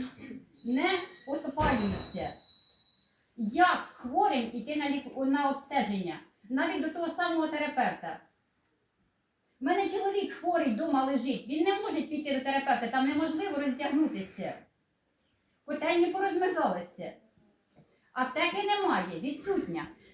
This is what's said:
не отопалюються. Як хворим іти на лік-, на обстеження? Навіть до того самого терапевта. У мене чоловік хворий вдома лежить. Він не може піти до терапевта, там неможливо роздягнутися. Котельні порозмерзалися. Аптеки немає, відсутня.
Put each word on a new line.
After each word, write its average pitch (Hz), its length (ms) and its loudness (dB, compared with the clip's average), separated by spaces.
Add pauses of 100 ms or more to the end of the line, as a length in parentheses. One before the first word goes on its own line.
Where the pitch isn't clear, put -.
(640)
не 277 240 2 (380)
отопалюються. 269 1040 0 (1040)
Як 254 400 4 (180)
хворим 262 580 2
іти 254 220 -6
на 285 140 0
лік-, 269 360 -4
на 277 240 4
обстеження? 202 720 -2 (300)
Навіть 294 320 0
до 311 80 0
того 339 200 -4
самого 330 380 0
терапевта. 262 720 -2 (1400)
У 262 40 -2
мене 392 240 4
чоловік 392 440 0
хворий 330 400 2
вдома 269 320 2
лежить. 254 420 0
Він 311 160 0
не 392 180 2
може 311 200 -2
піти 277 360 -2
до 254 60 -4
терапевта, 269 440 0
там 262 200 2
неможливо 311 500 0
роздягнутися. 269 960 -2 (1120)
Котельні 320 400 2
порозмерзалися. 349 1080 0 (1000)
Аптеки 349 500 0
немає, 226 560 2
відсутня. 277 680 -2 (260)